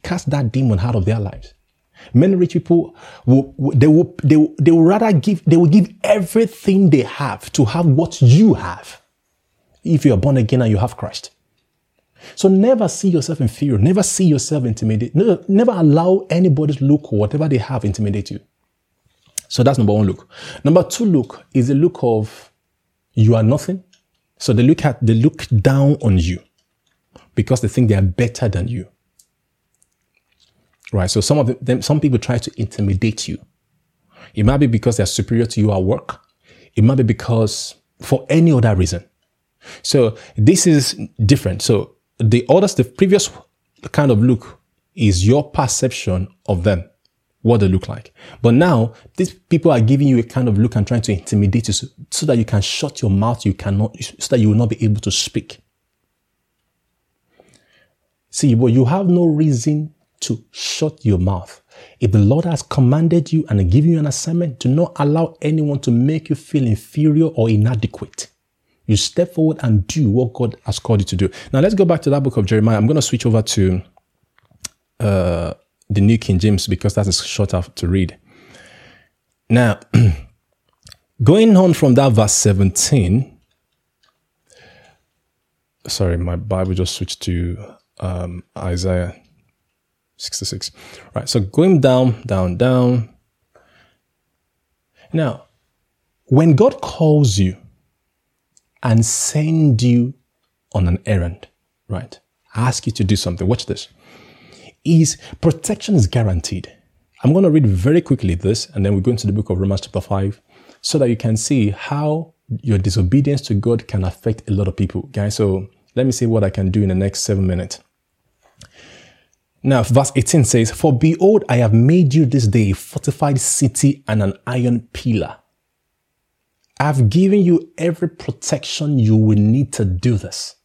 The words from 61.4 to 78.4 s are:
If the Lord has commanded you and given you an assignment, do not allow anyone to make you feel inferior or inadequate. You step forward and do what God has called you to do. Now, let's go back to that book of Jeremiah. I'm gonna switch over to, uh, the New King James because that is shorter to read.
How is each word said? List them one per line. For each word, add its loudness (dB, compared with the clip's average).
If 0
the 4
Lord 2
has -4
commanded 0
you -2
and 0
given 4
you 0
an -2
assignment, -4
do -2
not 0
allow -2
anyone -2
to 0
make 0
you -2
feel -4
inferior 0
or -2
inadequate. -2
You 0
step -4
forward 0
and 0
do -2
what 0
God -6
has -6
called 0
you -2
to -6
do. -2
Now, 0
let's 0
go 2
back 0
to -2
that 0
book -2
of 0
Jeremiah. 2
I'm 2
gonna 0
switch -4
over 2
to, -2
uh, -2
the 0
New 4
King -2
James 0
because -4
that -2
is -2
shorter -4
to -10
read. -2